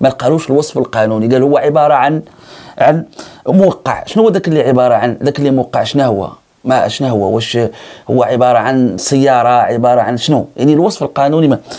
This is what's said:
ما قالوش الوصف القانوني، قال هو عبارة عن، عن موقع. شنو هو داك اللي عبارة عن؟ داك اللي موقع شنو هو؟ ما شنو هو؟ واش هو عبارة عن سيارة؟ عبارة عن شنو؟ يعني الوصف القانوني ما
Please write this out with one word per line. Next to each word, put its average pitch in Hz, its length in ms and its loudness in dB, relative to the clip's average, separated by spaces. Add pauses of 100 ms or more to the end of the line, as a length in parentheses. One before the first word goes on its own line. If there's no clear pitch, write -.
ما 131 80 2
قالوش 139 400 -2
الوصف 147 280 -2
القانوني، 110 500 -2
قال 127 160 2
هو 143 140 2
عبارة 147 360 2
عن، 147 280 0 (560)
عن 160 280 2 (420)
موقع. 185 580 0
شنو 220 180 0
هو 226 60 4
داك 185 180 -2
اللي 156 140 0
عبارة 123 320 2
عن؟ 117 280 0
داك 139 180 -2
اللي 143 120 0
موقع 127 320 -2
شنو 139 200 -2
هو؟ 101 280 -2 (340)
ما 127 220 0
شنو 131 200 -4
هو؟ 104 280 0
واش 113 220 -4 (520)
هو 123 140 2
عبارة 120 340 2
عن 120 400 0
سيارة؟ 131 520 2
عبارة 120 520 2
عن 117 160 -4
شنو؟ 131 300 -2 (100)
يعني 143 160 2
الوصف 165 300 0
القانوني 147 440 0
ما 165 120 0 (200)